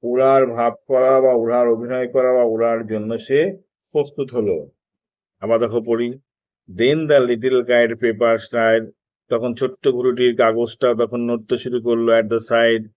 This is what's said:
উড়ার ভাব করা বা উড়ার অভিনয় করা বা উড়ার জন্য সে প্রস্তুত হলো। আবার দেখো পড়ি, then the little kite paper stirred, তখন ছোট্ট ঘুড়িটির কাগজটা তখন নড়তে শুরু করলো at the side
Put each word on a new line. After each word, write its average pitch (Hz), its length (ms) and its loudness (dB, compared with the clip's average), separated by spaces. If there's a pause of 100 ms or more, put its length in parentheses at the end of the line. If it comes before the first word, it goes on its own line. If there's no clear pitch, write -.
উড়ার 131 440 2
ভাব 117 260 -2 (140)
করা 131 340 2
বা 131 140 4
উড়ার 120 340 0
অভিনয় 120 400 -2
করা 127 240 2
বা 123 120 2
উড়ার 113 420 -2
জন্য 107 320 -6
সে 156 380 0 (360)
প্রস্তুত 139 420 -4
হলো। 92 360 -4 (680)
আবার 113 200 0
দেখো 117 220 -2
পড়ি, 117 280 -2 (600)
then 120 280 0
the 151 220 2
little 123 420 0
kite 120 320 2
paper 113 420 0
stirred, 113 540 0 (380)
তখন 120 260 -2
ছোট্ট 131 340 -2
ঘুড়িটির 123 480 0
কাগজটা 117 580 0
তখন 120 260 -4
নড়তে 120 360 -4
শুরু 123 260 -6
করলো 117 360 0
at 113 60 0
the 113 140 -2
side 113 580 0